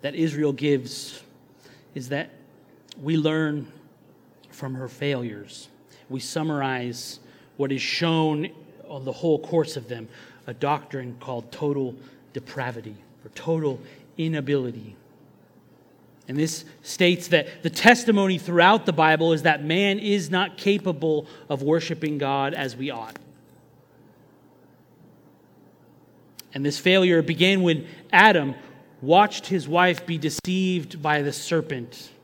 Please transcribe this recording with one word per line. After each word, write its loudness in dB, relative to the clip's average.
that -6
Israel 0
gives -4
is -10
that -6
we 0
learn 0
from -10
her -10
failures. -6
We -6
summarize -4
what -2
is -4
shown 0
on -14
the -6
whole 2
course -2
of -12
them, -10
a -10
doctrine -4
called -10
total -4
depravity -8
or -18
total -2
inability. -4
And -6
this -2
states 2
that 0
the -2
testimony 4
throughout 4
the 0
Bible 4
is 0
that 2
man 0
is -2
not -2
capable -2
of -4
worshiping -2
God -2
as -6
we -8
ought. -12
And -6
this -2
failure 4
began 2
when 2
Adam 8
watched 4
his -2
wife 2
be -4
deceived -2
by 0
the -2
serpent. -6